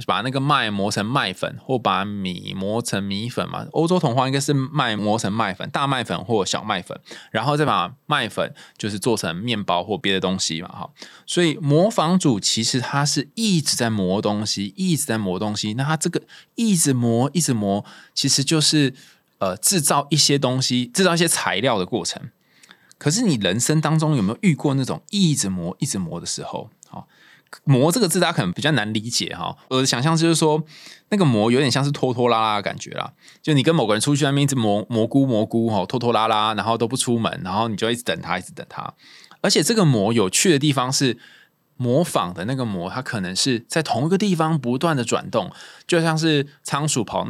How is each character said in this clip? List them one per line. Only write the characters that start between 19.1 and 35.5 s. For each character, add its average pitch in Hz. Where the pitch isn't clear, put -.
呃， 95
制 190
造 143
一 160
些 143
东 131
西， 123
制 190
造 175
一 165
些 170
材 95
料 120
的 92
过 92
程。 -
可 147
是 202
你 180
人 98
生 156
当 156
中 156
有 123
没 95
有 120
遇 180
过 139
那 135
种 90
一 185
直 101
磨、 90
一 151
直 110
磨 85
的 82
时 -
候？ -
好， -
磨 139
这 175
个 220
字 175
大 175
家 165
可 147
能 90
比 -
较 139
难 107
理 110
解 113
哈。 -
我 131
的 135
想 127
象 160
就 165
是 165
说， 156
那 214
个 196
磨 113
有 120
点 143
像 127
是 139
拖 131
拖 120
拉 113
拉 110
的 101
感 -
觉 -
啦。 -
就 156
你 135
跟 160
某 139
个 104
人 107
出 143
去 143
外 139
面 139
一 -
直 139
磨， 107
蘑 113
菇、 135
蘑 113
菇 117